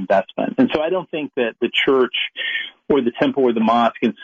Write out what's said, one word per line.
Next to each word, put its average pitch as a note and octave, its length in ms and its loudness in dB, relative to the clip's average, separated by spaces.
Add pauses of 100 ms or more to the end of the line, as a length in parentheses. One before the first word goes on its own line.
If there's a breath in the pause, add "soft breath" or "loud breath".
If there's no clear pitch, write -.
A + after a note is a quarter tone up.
investment. G2 540 0
And - 160 4
so D#3 80 0
I D#3+ 80 -2
don't F3+ 260 -4
think D3 200 -6
that A#2 240 -2
the A#2 100 0 (160)
church C3 300 2 (760 loud breath)
or C#3 120 2
the A#2+ 100 0 (100)
temple C#3 220 0
or A#2+ 100 2
the A2+ 200 0
mosque A#2 280 2
in A2+ 120 0 (100)